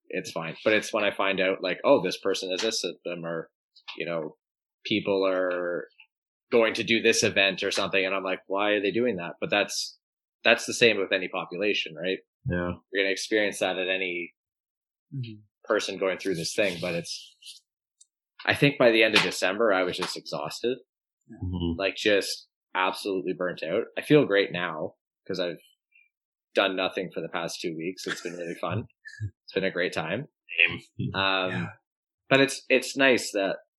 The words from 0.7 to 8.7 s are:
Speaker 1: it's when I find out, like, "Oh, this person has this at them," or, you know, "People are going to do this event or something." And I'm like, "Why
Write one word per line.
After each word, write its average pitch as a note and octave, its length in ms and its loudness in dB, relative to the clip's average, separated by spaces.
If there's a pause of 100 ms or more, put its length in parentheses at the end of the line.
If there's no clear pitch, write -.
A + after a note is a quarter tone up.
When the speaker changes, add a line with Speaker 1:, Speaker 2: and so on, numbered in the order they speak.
Speaker 1:
it's G#2+ 200 0
when G#2+ 120 0
I G2+ 80 4
find G2 280 0
out, F#2+ 220 0
like, F#2 220 -2
"Oh, B2+ 180 6
this F2+ 160 -2
person F#2+ 320 -2
has F2+ 120 -2
this A2 220 0
at E2+ 100 -4 (100)
them," F2 220 -8
or, E2 240 -6 (480)
you D#2 80 -6
know, D#2+ 300 -6 (480)
"People G2 420 0
are F2+ 640 -2 (640)
going A2+ 220 6
to A2+ 100 -2
do A2 180 4
this A2 220 4
event G2 400 4
or F#2+ 80 0
something." F#2+ 340 0
And F#2+ 80 0
I'm F#2+ 100 -2
like, F#2 220 -2
"Why G2+ 240 0